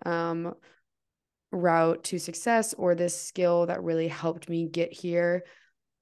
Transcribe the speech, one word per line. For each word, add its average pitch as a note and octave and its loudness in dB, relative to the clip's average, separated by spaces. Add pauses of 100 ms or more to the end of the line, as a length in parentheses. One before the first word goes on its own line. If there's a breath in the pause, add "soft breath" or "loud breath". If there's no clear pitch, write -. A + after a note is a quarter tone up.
um, E3+ -2 (1000 soft breath)
route E3 2
to F3+ -6
success A3 0
or F3 2
this F3 -2
skill F3 2
that - -2
really E3 0
helped E3 -6
me E3 -2
get E3+ -2
here." F3 0 (580 soft breath)